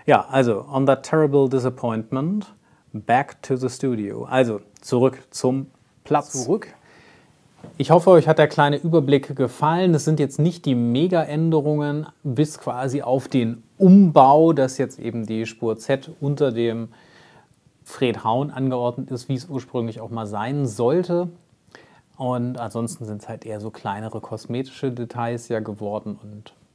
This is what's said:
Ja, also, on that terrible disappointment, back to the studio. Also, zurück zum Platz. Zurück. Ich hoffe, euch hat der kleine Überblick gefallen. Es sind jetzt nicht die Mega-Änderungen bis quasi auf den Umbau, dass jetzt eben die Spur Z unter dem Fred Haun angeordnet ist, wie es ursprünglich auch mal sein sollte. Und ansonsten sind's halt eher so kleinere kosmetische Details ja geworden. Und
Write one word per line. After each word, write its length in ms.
Ja, 260
also, 400
on 160
that 180
terrible 440
disappointment, 1040
back 500
to 140
the 140
studio. 540
Also, 360
zurück 500
zum 360
Platz. 280
Zurück. 360
Ich 140
hoffe, 200
euch 180
hat 100
der 80
kleine 300
Überblick 600
gefallen. 560
Es 140
sind 140
jetzt 180
nicht 260
die 120
Mega-Änderungen 1300
bis 360
quasi 440
auf 260
den 360
Umbau, 800
dass 240
jetzt 200
eben 280
die 180
Spur 320
Z 440
unter 320
dem 360
Fred 420
Haun 260
angeordnet 600
ist, 180
wie 60
es 120
ursprünglich 540
auch 80
mal 180
sein 400
sollte. 640
Und 420
ansonsten 460
sind's 240
halt 160
eher 160
so 100
kleinere 500
kosmetische 720
Details 560
ja 100
geworden. 640
Und 320